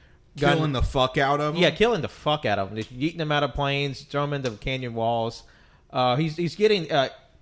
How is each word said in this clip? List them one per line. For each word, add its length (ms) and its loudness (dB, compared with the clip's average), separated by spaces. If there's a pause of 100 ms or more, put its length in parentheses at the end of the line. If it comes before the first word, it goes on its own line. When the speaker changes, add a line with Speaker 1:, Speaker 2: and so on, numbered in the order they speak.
(380)
Speaker 1:
gun 180 4
Speaker 2:
Killing 160 0
the 100 0
fuck 360 0
out 220 2
of 160 -2
'em? 60 2
Speaker 1:
Yeah, 80 6
killing 320 2
the 60 -4
fuck 360 -2
out 140 2
of 120 -2
'em. 60 -10
Just 200 -8
yeeting 220 -4
them 140 -2
out 100 2
of 120 -2
planes, 480 -2
throw 200 -4
'em 100 -2
into 200 -4
canyon 420 -6
walls. 480 -2 (480)
Uh, 260 2
he's, 200 0
he's 200 -2
getting, 340 2
uh, 180 2 (340)